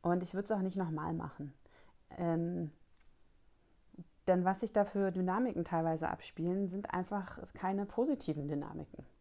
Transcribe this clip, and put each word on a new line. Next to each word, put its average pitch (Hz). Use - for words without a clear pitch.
Und 175
ich 180
würd's 196
auch 208
nicht 185
nochmal 160
machen. 151
Ähm, 170
denn 180
was 190
sich 226
da 208
für 196
Dynamiken 185
teilweise 160
abspielen, 180
sind 190
einfach 185
keine 196
positiven 202
Dynamiken. 151